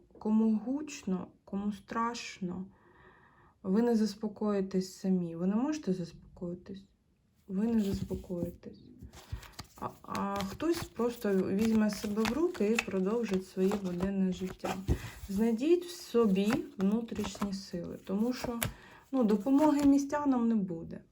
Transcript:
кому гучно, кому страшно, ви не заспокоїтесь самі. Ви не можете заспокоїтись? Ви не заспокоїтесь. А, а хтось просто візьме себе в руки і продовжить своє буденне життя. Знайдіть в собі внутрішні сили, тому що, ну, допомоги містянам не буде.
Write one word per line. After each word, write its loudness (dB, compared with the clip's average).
кому 4
гучно, -4
кому -4
страшно, -6
ви 4
не 6
заспокоїтесь 0
самі. 0
Ви -2
не 2
можете 0
заспокоїтись? -10
Ви 0
не 4
заспокоїтесь. -4
А, -8
а -4
хтось -2
просто -2
візьме 4
себе -2
в 4
руки 2
і 0
продовжить 0
своє 2
буденне 0
життя. -6
Знайдіть 2
в -12
собі 2
внутрішні -2
сили, -8
тому 0
що, -4
ну, 2
допомоги 4
містянам 4
не 2
буде. -4